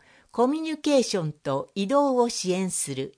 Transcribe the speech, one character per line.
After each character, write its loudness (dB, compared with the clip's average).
コ 2
ミ 0
ュ -6
ニ -4
ケ 4
ー 4
シ -2
ョ -2
ン -2
と -6
移 -2
動 2
を 4
支 -4
援 -2
す -6
る -8